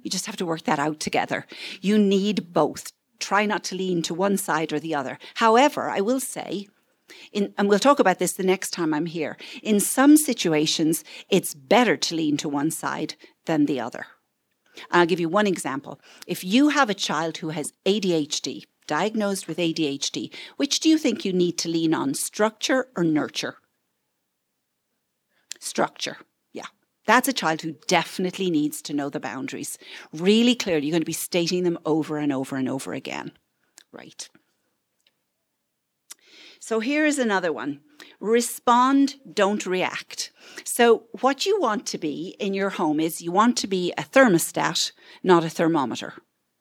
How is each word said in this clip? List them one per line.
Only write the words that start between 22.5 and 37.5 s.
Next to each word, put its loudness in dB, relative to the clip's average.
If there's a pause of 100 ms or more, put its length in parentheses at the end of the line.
or 2
nurture? -2 (2000)
Structure, -6 (340)
yeah. -16 (400)
That's 4
a -2
child -2
who -8 (140)
definitely 0
needs 0
to -10
know -2
the -6
boundaries. -10 (360)
Really 4
clearly, -2
you're -2
gonna 2
be -8
stating -2
them 0
over 0
and -2
over -4
and -2
over -6
again. -10 (580)
Right. -20 (2250)
So -2
here 0
is 0
another 0